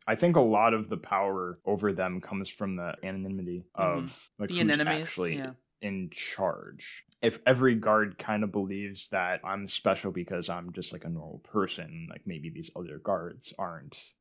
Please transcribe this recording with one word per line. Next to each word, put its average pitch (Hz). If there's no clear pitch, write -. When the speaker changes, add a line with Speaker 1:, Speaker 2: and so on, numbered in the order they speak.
Speaker 1:
I 113
think 170
a 156
lot 113
of 107
the 95
power 95
over 101
them 90
comes 95
from 98
the 87
anonymity 95
of, 87
Speaker 2:
Mm-hmm. -
Speaker 1:
like, 175
Speaker 2:
The 180
Speaker 1:
who's 156
Speaker 2:
anemones, 156
Speaker 1:
actually 160
Speaker 2:
yeah. 131
Speaker 1:
in 95
charge. -
If 117
every 127
guard 107
kind 107
of 98
believes 98
that 90
I'm 98
special 95
because 90
I'm 87
just, 90
like, 90
a -
normal 80
person, 82
like, 80
maybe 80
these 80
other 78
guards 87
aren't, 82